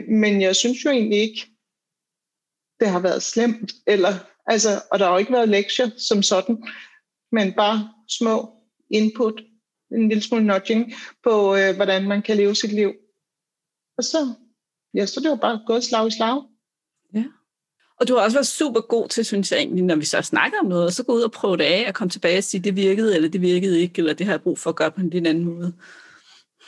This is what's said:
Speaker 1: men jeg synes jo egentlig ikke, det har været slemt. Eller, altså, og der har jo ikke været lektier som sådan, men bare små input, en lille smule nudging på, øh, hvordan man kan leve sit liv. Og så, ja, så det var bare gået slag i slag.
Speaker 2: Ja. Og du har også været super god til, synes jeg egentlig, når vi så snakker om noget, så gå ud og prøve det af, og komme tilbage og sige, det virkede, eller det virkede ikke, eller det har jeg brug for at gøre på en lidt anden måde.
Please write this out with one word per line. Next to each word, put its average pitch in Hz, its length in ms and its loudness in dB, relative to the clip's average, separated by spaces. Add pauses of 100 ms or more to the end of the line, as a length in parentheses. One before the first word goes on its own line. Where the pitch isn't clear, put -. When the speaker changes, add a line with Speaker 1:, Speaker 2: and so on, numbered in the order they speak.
Speaker 1:
men 208 340 2
jeg 190 140 2
synes 247 300 -2
jo 302 40 2
egentlig 214 300 2
ikke, 220 280 -4 (1300)
det 220 100 2
har 180 100 0
været 180 240 0
slemt. 226 480 -2 (160)
Eller, 196 260 2 (320)
altså, 220 240 2 (220)
og 196 80 0
der 196 60 4
har 175 60 4
jo 180 60 4
ikke 220 160 0
været 233 160 4
lektier 208 480 0
som 202 260 0
sådan, 214 400 0 (680)
men 208 220 0
bare 214 360 0 (200)
små 220 440 -2 (380)
input, 220 500 0 (500)
en 226 180 2
lille 214 140 0
smule 226 220 0
nudging 220 480 0 (300)
på, 208 320 4
øh, 196 200 2
hvordan 190 320 0
man 202 140 0
kan 214 160 0
leve 202 180 2
sit 220 180 -4
liv. 208 180 2 (1040)
Og 254 60 -4
så, 285 300 -2 (600)
ja, 196 120 0
så 196 140 -8
det 311 100 0
var 285 60 2
bare 226 320 -2
gået 233 160 0
slag 226 240 0
i 220 40 -2
slag. 226 300 -2 (720)
Speaker 2:
Ja. 220 100 -2 (760)
Og 240 80 2
du 247 80 4
har 233 60 4
også 226 160 2
været 285 100 2
super 240 340 0
god 226 280 -2
til, 226 160 -2
synes 202 260 -2
jeg 175 80 2
egentlig, 180 260 0
når 175 100 2
vi 151 100 0
så - 160 0
snakker 285 380 0
om 339 60 0
noget, 175 300 0
så 254 80 -6
gå 254 100 0
ud 233 80 2
og 226 100 -2
prøve 196 260 -2
det 160 60 0
af, 180 240 2
og 190 60 -6
komme 185 160 -6
tilbage 180 280 0
og 196 60 -2
sige, 190 200 -6
det 202 120 -2
virkede, 196 400 2
eller 160 140 2
det 185 120 -4
virkede 180 400 2
ikke, 175 180 -2
eller 156 140 0
det 170 120 -4
har 202 80 0
jeg 156 80 -2
brug 170 180 -4
for - 100 -4
at 165 60 -4
gøre 160 160 0
på 196 100 -6
en 180 80 -2
lidt 170 180 -2
anden 165 180 0
måde. 175 280 -6 (960)